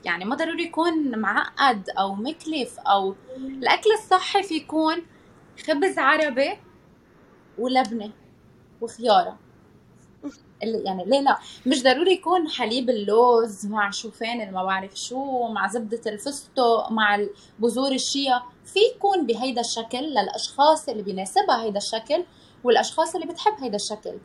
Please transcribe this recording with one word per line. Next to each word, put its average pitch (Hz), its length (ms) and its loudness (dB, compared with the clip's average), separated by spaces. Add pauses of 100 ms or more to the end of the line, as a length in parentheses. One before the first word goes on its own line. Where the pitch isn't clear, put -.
يعني 175 200 -4
ما 247 120 -2
ضروري 320 280 -2
يكون 311 540 0
معقد 220 800 0
أو 196 160 0
مكلف. 277 640 -6
أو 196 360 0 (220)
الأكل 269 560 0
الصحي 381 500 0
في 359 120 -6
يكون 320 520 -2 (600)
خبز 311 320 0
عربي 294 600 0 (1000)
ولبنة 233 520 0 (720)
وخيارة. 226 580 2 (1200)
اللي 220 220 -4
يعني 185 200 -6
ليه 269 160 2
لا؟ 254 180 2 (280)
مش 254 160 2
ضروري 277 300 4
يكون 349 360 0
حليب 240 420 -2
اللوز 226 760 4
مع 208 240 0
شوفان 226 500 -8
اللي 196 120 -10
ما 185 120 -4
بعرف 190 360 -4
شو، 254 480 -4
مع 202 200 -2
زبدة 226 380 -6
الفستق، 233 840 0
مع 208 360 2 (320)
بذور 240 340 0
الشيا. 277 500 0 (220)
في - 160 0 (160)
يكون 381 300 0
بهيدا 233 340 -2
الشكل 226 380 -6
للأشخاص 285 920 2
اللي 220 140 -6
بيناسبها 226 600 0
هيدا 202 160 -2
الشكل 277 460 -4 (400)
والأشخاص 247 500 2
اللي 339 120 -6
بتحب 339 340 -2
هيدا 220 160 -4
الشكل، 202 480 -8